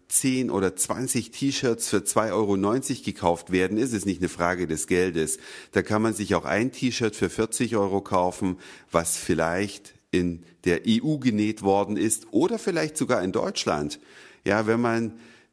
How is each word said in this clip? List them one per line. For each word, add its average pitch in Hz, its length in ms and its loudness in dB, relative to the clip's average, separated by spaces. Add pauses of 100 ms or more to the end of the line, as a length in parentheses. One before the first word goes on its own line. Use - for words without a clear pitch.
zehn 127 440 0
oder 95 260 0
zwanzig 131 540 -2
T-Shirts 135 580 -2
für 98 160 2
zwei 110 260 0
Euro 101 240 2
neunzig 117 480 0
gekauft 87 480 0
werden, 92 260 2
ist 127 140 -2
es 98 140 -2
nicht 90 160 -2
eine 104 80 0
Frage 87 380 -2
des 78 200 -4
Geldes. 87 520 0 (340)
Da 98 80 2
kann 107 220 0
man 113 100 2
sich 95 220 -2
auch 80 100 0
ein 107 260 0
T-Shirt 117 440 -2
für 90 140 0
vierzig 113 460 -2
Euro 98 240 2
kaufen, 92 580 0 (340)
was 82 260 0
vielleicht 87 800 -2 (180)
in 87 300 0 (220)
der 87 200 2
E 113 140 4
U 151 200 0
genäht 107 420 0
worden 98 340 2
ist 104 360 -2
oder 190 280 2
vielleicht 156 380 -2
sogar 113 260 0
in 92 80 -2
Deutschland. 78 640 -2 (460)
Ja, 107 240 2
wenn 113 140 4
man 113 320 0 (400)